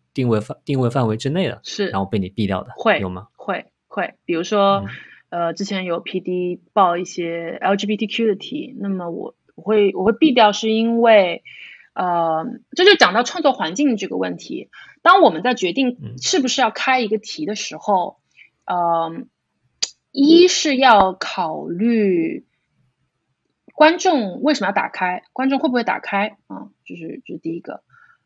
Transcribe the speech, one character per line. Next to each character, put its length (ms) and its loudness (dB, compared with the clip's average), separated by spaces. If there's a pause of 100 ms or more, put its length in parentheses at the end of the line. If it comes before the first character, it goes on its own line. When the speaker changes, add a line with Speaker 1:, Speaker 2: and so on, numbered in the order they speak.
(140)
Speaker 1:
定 140 -2
位 120 2
范-， 240 -8
定 160 -2
位 120 0
范 160 0
围 100 -2
之 140 -4
内 160 -2
的， 160 -8
Speaker 2:
是。 240 -6
Speaker 1:
然 120 -4
后 60 -2
被 140 -2
你 100 -4
避 160 -2
掉 160 -2
的， 140 -18
Speaker 2:
会， 240 0
Speaker 1:
有 100 -4
吗？ 260 -12
Speaker 2:
会， 300 -8 (220)
会。 260 -8 (120)
比 100 -4
如 80 -2
说， 380 2
Speaker 1:
嗯。 60 -10 (440)
Speaker 2:
呃， 220 -4
之 120 -8
前 200 -6
有 140 -2
P 200 -8
D 420 -4 (120)
报 240 2
一 80 -6
些 560 -8
L 140 2
G 120 -4
B 100 -2
T 80 -4
Q 220 -2
的 80 2
题， 440 -12
那 100 -6
么 200 -6
我， 260 -10 (200)
我 80 -20
会， 320 2
我 80 -4
会 80 4
避 220 2
掉， 180 6
是 200 -4
因 300 0
为， 420 4 (500)
呃， 520 -2 (300)
这 80 2
就 120 8
讲 180 4
到 80 2
创 220 -6
作 100 4
环 220 -6
境 200 2
这 120 -6
个 100 -6
问 200 -4
题。 320 -12 (340)
当 180 6
我 80 8
们 140 -2
在 100 0
决 180 -2
定 480 -4
是 220 -2
不 60 -2
是 140 -2
要 100 2
开 280 0
一 80 -2
个 120 0
题 260 -10
的 80 -4
时 240 -10
候， 400 -2 (480)
Speaker 1:
嗯。 100 -4
Speaker 2:
呃， 360 0 (1000)
一 360 8
是 300 -2
要 360 6
考 540 -6
虑 800 0 (1300)
观 240 6
众 420 0
为 140 2
什 60 -4
么 60 0
要 60 -2
打 160 -2
开， 320 -4 (100)
观 200 -2
众 80 0
会 100 0
不 60 -2
会 80 0
打 160 -2
开， 380 -4 (100)
啊， 220 -14 (160)
这 100 -16
是， 280 -14
这 120 -14
是 40 -14
第 160 -8
一 40 -10
个。 240 -16 (420)